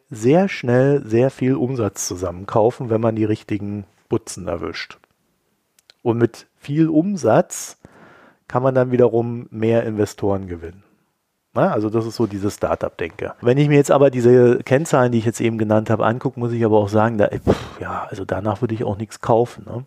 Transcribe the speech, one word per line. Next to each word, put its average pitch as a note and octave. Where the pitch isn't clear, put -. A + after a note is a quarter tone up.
sehr C#3+
schnell C3
sehr A2+
viel C3
Umsatz A#2+
zusammenkaufen, G2
wenn A2
man A2+
die A2
richtigen G#2
Butzen F#2
erwischt. E2+
Und A#2
mit -
viel D#3
Umsatz D#3
kann B2+
man C3
dann B2+
wiederum A#2+
mehr A2+
Investoren G2+
gewinnen. F2+
Na, D#3+
also A2
das A2+
ist A2
so A2+
diese G2
Startup-Denke. -
Wenn A#2+
ich D3
mir D3
jetzt C#3+
aber C#3
diese B2
Kennzahlen, C3
die A#2+
ich G#2+
jetzt A#2
eben A2+
genannt A2
habe, A2
angucke, B2
muss A#2+
ich A#2
aber G#2+
auch G#2
sagen, A2
da, G2+
pff, -
ja, -
also G2+
danach G2+
würde A2+
ich A2+
auch A2
nichts G#2+
kaufen, -
ne? B2